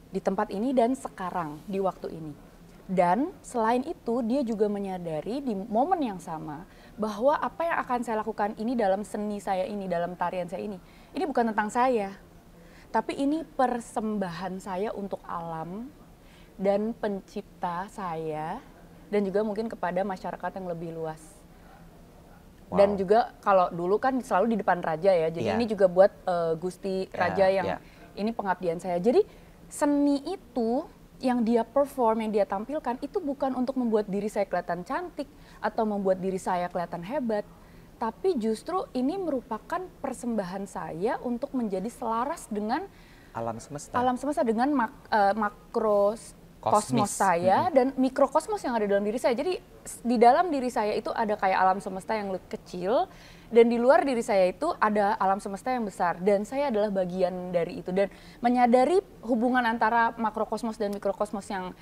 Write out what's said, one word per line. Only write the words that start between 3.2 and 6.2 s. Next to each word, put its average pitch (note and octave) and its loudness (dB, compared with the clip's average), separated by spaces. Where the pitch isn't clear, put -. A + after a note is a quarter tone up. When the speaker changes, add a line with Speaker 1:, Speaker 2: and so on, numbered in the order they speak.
Speaker 1:
selain A#3+ 0
itu, A#3+ -4
dia C4 0
juga G#3+ 0
menyadari F#3+ -4
di B3+ -4
momen A#3+ 0
yang G#3 -4
sama D#3+ -10